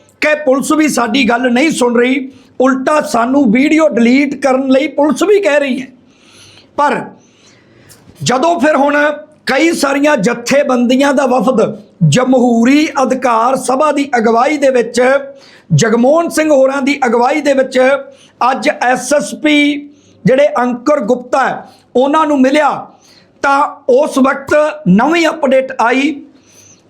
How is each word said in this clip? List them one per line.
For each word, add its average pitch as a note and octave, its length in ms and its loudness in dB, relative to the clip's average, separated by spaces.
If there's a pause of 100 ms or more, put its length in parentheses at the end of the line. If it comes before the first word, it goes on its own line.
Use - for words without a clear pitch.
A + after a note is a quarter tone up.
(200)
ਕਿ D4+ 140 0
ਪੁਲਿਸ C#4 380 0
ਵੀ D4+ 160 2
ਸਾਡੀ A#3+ 400 0
ਗੱਲ A#3+ 240 0
ਨਹੀਂ C#4 180 2
ਸੁਣ A#3+ 260 0
ਰਹੀ, B3+ 320 0 (320)
ਉਲਟਾ C4+ 400 0
ਸਾਨੂੰ B3+ 520 0
ਵੀਡੀਓ D4+ 360 2
ਡਿਲੀਟ B3+ 540 0
ਕਰਨ C4 260 0
ਲਈ C4+ 200 0
ਪੁਲਿਸ D4 340 -2
ਵੀ G4 180 2
ਕਹਿ D4 200 0
ਰਹੀ C4+ 220 -4
ਹੈ। - 40 -14 (880)
ਪਰ A#3+ 280 -2 (1160)
ਜਦੋਂ C4 380 0
ਫਿਰ D4+ 160 2
ਹੁਣ C#4+ 200 0 (500)
ਕਈ D#4 260 0
ਸਾਰੀਆਂ C#4+ 440 0
ਜਥੇਬੰਦੀਆਂ B3+ 1000 0
ਦਾ C#4 120 0
ਵਫਦ A#3 560 0 (260)
ਜਮਹੂਰੀ B3+ 800 2 (140)
ਅਧਿਕਾਰ C4 540 0
ਸਭਾ C4+ 360 -2
ਦੀ C#4+ 160 -4 (100)
ਅਗਵਾਈ A#3 380 2
ਦੇ C#4 140 2
ਵਿੱਚ A#3+ 320 -2 (680)
ਜਗਮੋਹਨ A#3+ 560 2
ਸਿੰਘ D#4 240 -2
ਹੋਰਾਂ C4+ 300 2
ਦੀ C#4+ 240 -2
ਅਗਵਾਈ B3 340 0
ਦੇ C#4+ 140 0
ਵਿੱਚ C4 260 0 (720)
ਅੱਜ C4 180 -4
ਐਸ B3+ 460 -2
ਐਸ - 200 -2
ਪੀ D4 560 0 (340)
ਜਿਹੜੇ C4 220 4 (120)
ਅੰਕੁਰ B3 420 -2
ਗੁਪਤਾ B3 480 -2
ਹੈ, - 160 -8 (320)
ਉਹਨਾਂ D4 300 2
ਨੂੰ D4 140 0
ਮਿਲਿਆ, C4+ 300 2 (720)
ਤਾਂ C#4 200 0 (260)
ਉਸ C#4 300 2
ਵਕਤ C#4 680 0
ਨਵੀਂ D4+ 400 2
ਅਪਡੇਟ C4 520 0
ਆਈ C4 300 0 (800)